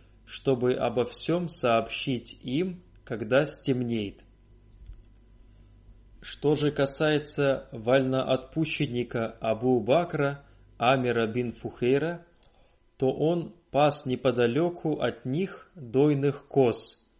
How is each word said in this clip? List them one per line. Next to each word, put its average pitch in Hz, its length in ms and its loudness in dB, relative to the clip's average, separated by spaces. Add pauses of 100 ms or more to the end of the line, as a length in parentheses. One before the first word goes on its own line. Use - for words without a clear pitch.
(260)
чтобы 127 500 0
обо 120 300 0
всём 170 440 -4
сообщить - 920 -2
им, 175 400 -4 (200)
когда 120 420 2
стемнеет. 120 800 -4 (2000)
Что - 340 -2
же 143 160 0
касается 147 1000 0
вольноотпущенника 127 1500 0 (140)
Абу 117 400 2
Бакра, 143 640 0 (320)
Амира 120 500 2
бин 117 260 -4
Фухейра, 143 720 -2 (720)
то 131 120 2
он 160 460 -2 (160)
пас 139 340 2
неподалёку 131 920 0
от 120 240 -4
них 156 520 -6
дойных 139 720 2
коз, - 580 0 (140)